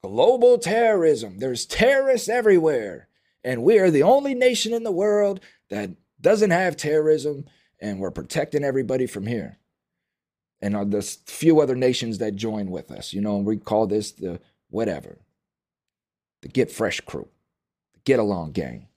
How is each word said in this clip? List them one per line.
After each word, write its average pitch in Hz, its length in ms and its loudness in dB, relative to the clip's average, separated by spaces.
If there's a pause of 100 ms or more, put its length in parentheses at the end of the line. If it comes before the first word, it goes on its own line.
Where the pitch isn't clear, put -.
Global 233 560 4
terrorism. 170 800 0
There's 123 280 -6
terrorists 269 640 0
everywhere. 160 800 2 (340)
And 123 220 -4
we 208 140 6
are 190 120 6
the 143 140 4
only 277 300 4
nation 247 380 0
in 226 120 -4
the 214 80 -4
world 202 480 0 (300)
that 101 200 -8 (300)
doesn't 202 300 4
have 175 260 0
terrorism, 151 720 0 (340)
and 202 180 -8
we're 95 140 -6
protecting 147 520 -4
everybody 131 420 -2
from 101 200 -8
here. 113 320 -8 (1000)
And, 101 140 -4
uh, 101 100 -2
there's 101 320 -4 (100)
few 156 340 4
other 131 160 0
nations 123 420 0
that 110 160 -4
join 104 360 -6
with 90 200 -10
us, - 220 -16
you 98 80 -6
know, 104 160 -2
and 101 80 -2
we 107 140 0
call 110 280 0
this 104 260 -4
the 87 280 -10 (300)
whatever, 92 480 -6 (1200)
the 69 60 -16
Get - 220 -2
Fresh - 300 -4
crew, - 280 -14 (680)
the - 100 -20
Get 131 140 4
Along 92 340 -2
gang. 64 440 -8